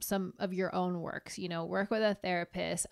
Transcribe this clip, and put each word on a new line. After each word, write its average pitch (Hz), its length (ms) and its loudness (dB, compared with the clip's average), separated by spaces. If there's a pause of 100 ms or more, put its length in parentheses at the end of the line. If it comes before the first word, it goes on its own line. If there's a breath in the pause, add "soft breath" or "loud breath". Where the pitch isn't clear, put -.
some 190 360 0
of 190 160 -2
your 185 220 0
own 180 240 2
works, - 400 -6
you 180 80 -4
know, 165 160 -2
work 190 280 0
with 220 100 2
a 208 140 4
therapist, 175 760 -2